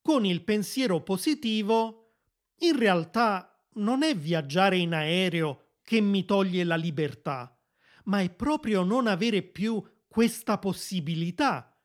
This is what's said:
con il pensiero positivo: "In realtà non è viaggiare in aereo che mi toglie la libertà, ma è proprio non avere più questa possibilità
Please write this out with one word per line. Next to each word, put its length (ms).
con 240
il 180
pensiero 580
positivo: 1080
"In 180
realtà 840
non 280
è 120
viaggiare 640
in 160
aereo 920
che 160
mi 240
toglie 400
la 120
libertà, 840
ma 180
è 80
proprio 540
non 240
avere 340
più 420
questa 520
possibilità 1300